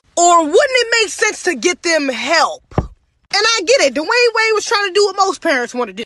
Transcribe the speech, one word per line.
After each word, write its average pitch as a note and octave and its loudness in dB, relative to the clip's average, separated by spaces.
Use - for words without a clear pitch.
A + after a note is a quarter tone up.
Or E4+ 6
wouldn't D#4 0
it B4+ 2
make F#4 0
sense - -4
to E4+ -2
get E4+ -4
them D#4 0
help? B3 -2
And - -6
I A4+ 0
get B4 4
it. C#4 2
Dwayne C#4+ -4
Wade A4+ 0
was G#4 -2
trying G4+ -2
to F4 -8
do G4+ 2
what F#4+ -4
most G4 -2
parents C4 -2
want A#3+ -6
to F#3 -16
do, A3 -10